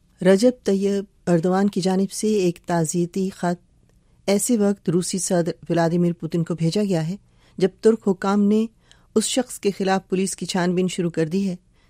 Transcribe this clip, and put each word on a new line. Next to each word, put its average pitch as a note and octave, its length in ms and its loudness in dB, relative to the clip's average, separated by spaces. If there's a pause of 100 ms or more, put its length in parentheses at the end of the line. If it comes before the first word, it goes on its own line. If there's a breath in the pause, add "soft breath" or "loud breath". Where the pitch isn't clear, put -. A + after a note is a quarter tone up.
(240)
رجب G3 280 6 (120)
طیب G3 680 -2
اردوان F3+ 380 2
کی G3+ 120 -2
جانب F#3+ 320 0
سے - 140 -6
ایک F#3+ 400 0
تعزیتی F3 640 -2
خط - 600 -8 (360)
ایسے G#3 300 2
وقت G3+ 340 0
روسی F3+ 280 -2
صدر F3 340 0 (160)
ولادیمیر E3+ 440 2
پوتن E3 320 -4
کو E3+ 100 -4
بھیجا E3 340 0
گیا D#3+ 200 -2
ہے F#3+ 80 -6 (420 soft breath)
جب F#3 100 2 (120)
ترک A3 280 4
حکام G3+ 340 0
نے G#3+ 240 2 (480 soft breath)
اس A3 100 2
شخص - 360 -4
کے G3+ 100 -2
خلاف F#3+ 380 -2
پولیس F#3+ 280 -2
کی F3+ 100 -8
چھان F3+ 280 -2
بین F#3 140 0
شروع F3 220 -2
کر D#3+ 180 -2
دی G3 200 -2
ہے F3+ 80 -6 (340)